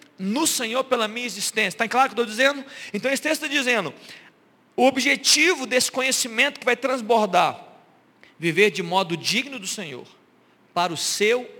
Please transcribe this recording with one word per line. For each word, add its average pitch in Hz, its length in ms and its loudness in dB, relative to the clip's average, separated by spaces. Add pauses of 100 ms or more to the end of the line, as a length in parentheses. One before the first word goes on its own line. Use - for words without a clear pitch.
(180)
no 208 300 -2
Senhor 247 380 -2
pela 247 220 0
minha 233 180 -6
existência?" 202 520 -2
Tá 226 100 -2
claro 247 240 2
o 214 40 -12
que 226 40 -4
eu 240 60 2
tô 208 60 -10
dizendo? 269 340 0 (260)
Então 226 200 -2
esse 269 100 0
texto 302 200 -2
tá 311 60 -6
dizendo, 247 460 0 (840)
o 247 120 6
objetivo 269 800 2
desse 247 240 0
conhecimento 262 680 0
que - 60 -4
vai 240 100 2
transbordar, 214 880 2 (760)
viver 170 320 2
de 160 100 -6
modo 170 340 -2
digno 226 440 -4
do 190 80 -12
Senhor, 139 400 -10 (680)
para 175 180 0
o 151 60 -8
seu 240 500 0 (120)